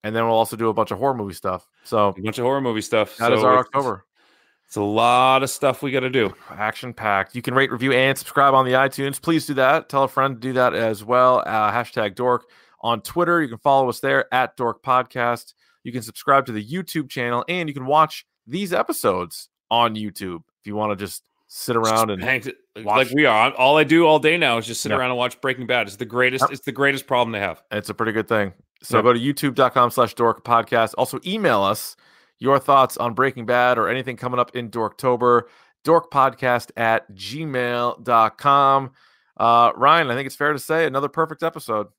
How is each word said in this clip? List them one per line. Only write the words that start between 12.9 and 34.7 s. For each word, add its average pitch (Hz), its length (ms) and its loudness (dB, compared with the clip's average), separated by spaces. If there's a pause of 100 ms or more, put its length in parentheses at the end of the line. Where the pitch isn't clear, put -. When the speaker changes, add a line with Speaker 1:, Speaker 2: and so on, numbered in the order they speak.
Speaker 1:
Twitter. 170 400 0
You 135 80 -4
can 113 80 -14
follow 135 320 2
us 117 100 -6
there 135 340 -2
at 127 220 -2
Dork 117 280 -6
Podcast. 120 720 -2 (300)
You 123 80 -14
can 120 120 -10
subscribe 135 420 0
to 127 80 -10
the 107 100 -6
YouTube 151 460 -8
channel, 120 400 -4
and 175 180 -6
you 143 60 -10
can 131 140 -10
watch 151 380 0 (200)
these 170 260 -6
episodes 92 800 -2 (220)
on 117 240 2
YouTube 92 480 -10 (180)
if - 60 -18
you 104 80 -10
wanna 107 200 -2
just 98 320 -12 (200)
sit - 280 -6
around 110 360 2
and 92 100 -6
Speaker 2:
Just 120 80 -4
hang 127 120 -2
t-, - 420 -16
Speaker 1:
watch. 110 240 2
Speaker 2:
like 123 80 -6
we 147 100 4
are. 117 280 4
All 135 240 4
I 156 80 4
do 165 200 4
all 156 140 6
day 156 180 2
now 131 200 0
is 110 100 -6
just 117 140 -8
sit - 100 -6
Speaker 1:
Yeah. 101 60 -2
Speaker 2:
around 127 140 -2
and 123 60 -4
watch 123 240 -4
Breaking 127 240 -6
Bad. 117 220 0
It's 98 80 -16
the 120 100 -8
greatest, 127 380 0
Speaker 1:
Yep. 147 80 0
Speaker 2:
it's 139 140 -14
the 135 80 -6
greatest 135 340 -2
problem 120 260 0
to 104 60 -6
have. 92 320 -6
Speaker 1:
It's 104 180 -6
a 104 40 -8
pretty 110 180 -2
good 107 160 -2
thing. 104 260 0 (300)
So - 140 -2
Speaker 2:
Yep. 110 80 2
Speaker 1:
go 123 80 6
to 120 60 0
youtube 139 360 -4
dot 131 180 2
com 123 160 4
slash 117 240 0
dork 117 300 0
podcast. 113 560 0
Also 127 260 -4
email 180 380 0
us 101 320 -4 (420)
your 135 220 0
thoughts 135 380 2
on 117 180 -4
Breaking 127 320 -2
Bad 123 320 2
or 98 80 0
anything 123 300 -6
coming 123 220 -4
up 120 160 -2
in 120 140 -8
Dorktober, 120 720 0 (420)